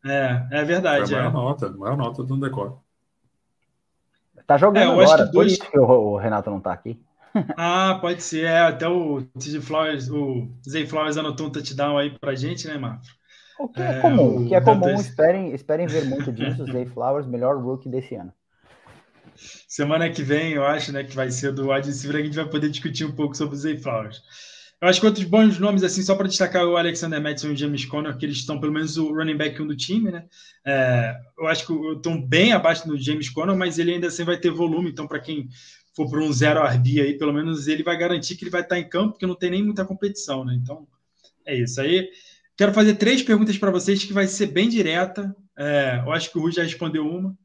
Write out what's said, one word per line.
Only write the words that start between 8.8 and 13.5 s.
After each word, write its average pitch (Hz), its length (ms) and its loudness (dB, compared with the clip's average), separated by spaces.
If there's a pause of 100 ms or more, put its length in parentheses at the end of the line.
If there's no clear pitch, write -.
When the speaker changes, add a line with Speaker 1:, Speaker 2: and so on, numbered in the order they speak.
Speaker 1:
o 160 340 0 (160)
T 139 140 -10
J 151 100 -6
Flowers, 147 480 -2
o 135 400 -4 (180)
Zay 143 200 -4
Flowers 156 280 -2
anotou 151 300 -6
um 135 60 -8
touchdown 143 440 -4
aí 143 240 -2
pra 139 140 -4
gente, 156 340 -6
né, 151 80 -8
Mafra? 123 380 -10 (460)